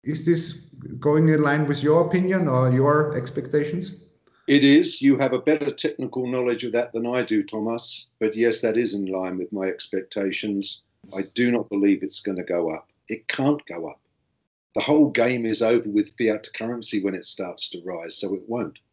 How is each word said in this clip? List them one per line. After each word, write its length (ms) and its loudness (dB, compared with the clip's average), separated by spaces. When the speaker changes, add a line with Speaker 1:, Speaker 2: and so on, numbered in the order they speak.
Speaker 1:
Is 220 -6
this 280 0
going 300 4
in 140 4
line 240 2
with 160 -2
your 240 4
opinion 420 2
or 240 4
your 440 4
expectations? 880 -4
Speaker 2:
It 180 6
is. 380 6
You 160 6
have 140 2
a 80 0
better 300 2
technical 560 -4
knowledge 380 -2
of 80 -4
that 200 -2
than 140 -4
I 160 0
do, 200 0
Thomas. 760 -6
But 160 0
yes, 280 2
that 140 0
is 180 0
in 120 -4
line 320 -4
with 140 -8
my 140 -4
expectations. 1160 -6
I 80 -6
do 180 0
not 160 -2
believe 340 2
it's 180 -8
gonna 240 -6
go 300 -2
up. 140 -14
It 200 -8
can't 380 -2
go 220 -10
up. 120 -18
The 60 -2
whole 300 4
game 360 0
is 160 0
over 280 2
with 260 0
fiat 380 0
currency 480 -6
when 120 -2
it 120 -10
starts 440 -6
to 140 -14
rise, 320 -8
so 180 -4
it 140 -8
won't. 300 -6